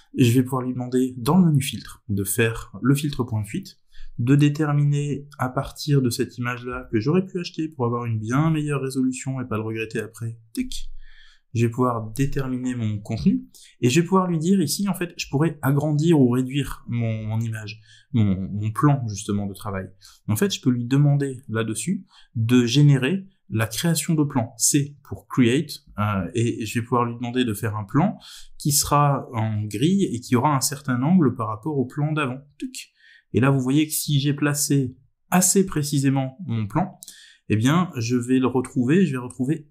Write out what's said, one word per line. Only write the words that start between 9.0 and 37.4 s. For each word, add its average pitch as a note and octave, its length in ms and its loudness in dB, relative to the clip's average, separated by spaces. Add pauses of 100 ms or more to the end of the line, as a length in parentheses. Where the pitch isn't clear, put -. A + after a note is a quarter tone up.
et B2+ 40 -6
pas A2+ 120 -4
le A2 60 -2
regretter A2 360 -6
après. A2+ 400 -10 (140)
Tic. - 360 -6 (640)
Je A#2 120 2
vais A2+ 60 0
pouvoir A#2 400 -2
déterminer B2+ 640 -4
mon G#2+ 240 -4
contenu F3+ 460 0 (340)
et A#2+ 100 4
je D#3 120 4
vais E3+ 40 0
pouvoir F#3 220 2
lui E3+ 120 -2
dire F#3 220 2
ici, F#3+ 280 -2
en F3 40 -2
fait, F3 220 -6
je - 140 -10
pourrais D#3+ 320 0
agrandir D3 580 2
ou B2 100 6
réduire C3 600 -2
mon, A2+ 340 -2
mon A2 160 -2
image, G#2+ 420 -8 (300)
mon, F#2+ 400 2
mon G#2 200 -4
plan C#3 360 4
justement G2+ 380 -4
de G2 80 -6
travail. F#2+ 320 -6 (420)
En G#2+ 80 2
fait, G3+ 180 0
je - 60 -8
peux C3 100 2
lui B2 140 0
demander C#3 640 2
là-dessus A2+ 580 -4 (300)
de A#2+ 300 4
générer C#3+ 600 4 (240)
la A2 180 -2
création E3 480 0
de D3+ 80 2
plans. C3 340 -2
C'est - 400 0 (100)
pour - 200 -14
create, C3+ 580 2 (120)
euh, G2+ 360 -2
et A2+ 320 -2
je G#2 120 -6
vais A2+ 60 -2
pouvoir A#2+ 220 2
lui A#2 100 -6
demander B2 300 -2
de A2 80 -2
faire G#2 240 -4
un G#2 80 -6
plan F3 320 0 (400)
qui D3 160 -2
sera C#3+ 600 2
en A2 300 -2
grille C#3+ 400 2 (100)
et - 60 -4
qui - 160 0
aura C#3+ 180 4
un C3 80 2
certain - 420 -2
angle D3+ 320 4
par A2 120 -4
rapport C#3 300 -6
au B2+ 80 0
plan D3+ 260 -4
d'avant. C#3 300 -4 (160)
Tuc. - 180 -10 (560)
Et - 80 2
là, C3+ 100 4
vous C#3 120 2
voyez C#3+ 260 2
que D3+ 60 -8
si D3 260 0
j'ai C#3+ 140 0
placé C#3+ 600 -2 (360)
assez F#3 340 4
précisément C#3 800 0
mon A2+ 220 -2
plan, - 320 -2 (500)